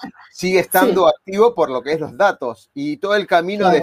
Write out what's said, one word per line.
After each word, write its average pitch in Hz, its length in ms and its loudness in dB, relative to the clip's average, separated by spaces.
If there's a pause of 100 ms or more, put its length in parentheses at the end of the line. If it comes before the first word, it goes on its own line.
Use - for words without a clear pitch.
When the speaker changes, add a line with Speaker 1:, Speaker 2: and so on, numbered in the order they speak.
(340)
Speaker 1:
sigue 185 260 0
estando 185 480 2
Speaker 2:
Sí. 151 100 4
Speaker 1:
activo 214 380 0
por 151 140 0
lo 127 120 -4
que 139 120 -6
es - 80 -4
los 120 160 -12
datos 156 560 -2
y 147 240 -8
todo 202 180 -2
el 202 100 0
camino 185 440 0
de 160 140 4